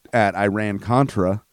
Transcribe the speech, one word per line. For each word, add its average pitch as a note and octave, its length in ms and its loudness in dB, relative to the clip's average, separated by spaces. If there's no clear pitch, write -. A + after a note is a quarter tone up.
at G2+ 220 2
Iran-Contra, G#2 1160 0